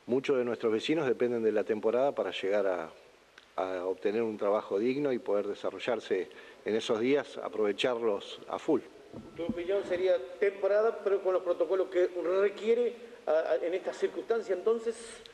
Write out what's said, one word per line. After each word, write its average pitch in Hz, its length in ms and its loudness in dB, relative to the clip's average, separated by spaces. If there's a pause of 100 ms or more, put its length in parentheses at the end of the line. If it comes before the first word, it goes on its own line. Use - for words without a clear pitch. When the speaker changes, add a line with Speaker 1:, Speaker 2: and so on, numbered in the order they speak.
Speaker 1:
muchos 131 320 2
de 123 40 2
nuestros 113 300 0
vecinos 151 320 0
dependen 120 380 2
de 110 80 4
la 104 120 2
temporada 113 520 2
para 98 160 -2
llegar 98 340 0
a, 85 260 -2 (640)
a 92 300 -2
obtener 104 380 0
un 110 140 -2
trabajo 101 420 0
digno 131 340 0
y 117 60 -2
poder 101 260 0
desarrollarse 98 800 -2 (380)
en 104 100 0
esos 110 240 0
días, 131 380 0
aprovecharlos 107 1080 -2
a 85 100 -6
full. - 240 2 (560)
Speaker 2:
Tu 165 60 -6
opinión 175 420 -2
sería 180 320 2 (220)
temporada, 208 640 2
pero 196 180 2
con 185 120 2
los 180 100 0
protocolos 175 460 2
que 180 200 4 (320)
requiere, 220 720 0 (140)
a, - 60 2
a, 156 260 2
en 175 160 -2
esta 185 200 -4
circunstancia, 190 640 -2
entonces. 226 400 0 (380)